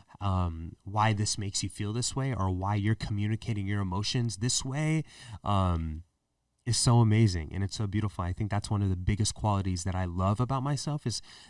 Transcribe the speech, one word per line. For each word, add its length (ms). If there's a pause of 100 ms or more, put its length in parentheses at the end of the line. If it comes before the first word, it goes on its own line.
(200)
um, 640
why 300
this 240
makes 260
you 60
feel 240
this 220
way 200
or 160
why 240
you're 180
communicating 760
your 140
emotions 560
this 280
way, 380 (400)
um, 600 (600)
is 140
so 220
amazing, 520
and 120
it's 120
so 120
beautiful. 360
I 100
think 180
that's 180
one 140
of 80
the 40
biggest 380
qualities 500
that 120
I 100
love 340
about 220
myself, 460
is 120 (300)